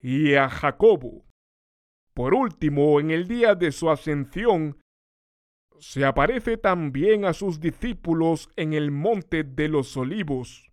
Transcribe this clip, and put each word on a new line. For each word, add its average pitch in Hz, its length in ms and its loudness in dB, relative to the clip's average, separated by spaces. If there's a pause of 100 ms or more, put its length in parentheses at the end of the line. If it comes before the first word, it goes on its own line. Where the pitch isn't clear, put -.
y 139 320 2
a 113 160 4
Jacobo. 139 760 2 (880)
Por 127 200 0
último, 151 680 2
en 156 120 -2
el 170 160 -2
día 226 280 4
de 170 160 0
su 160 180 -2
ascensión, 156 880 -2 (1000)
se - 260 -4
aparece 220 520 0
también 180 680 0
a 180 100 0
sus 175 260 -6
discípulos 165 960 -2
en 156 180 -4
el 147 180 -2
monte 165 520 -2
de 143 240 -4
los 147 280 -2
Olivos. 135 760 -8